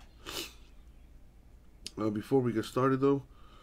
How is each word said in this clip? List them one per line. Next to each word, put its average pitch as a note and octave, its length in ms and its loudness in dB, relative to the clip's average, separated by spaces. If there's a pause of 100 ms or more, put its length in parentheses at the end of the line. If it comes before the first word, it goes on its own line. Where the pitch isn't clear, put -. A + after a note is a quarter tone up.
(2000)
Uh, G#2+ 80 0
before G#2+ 320 2
we A#2+ 100 2
get G#2+ 140 0
started, C3 340 2
though, C#3 220 4 (420)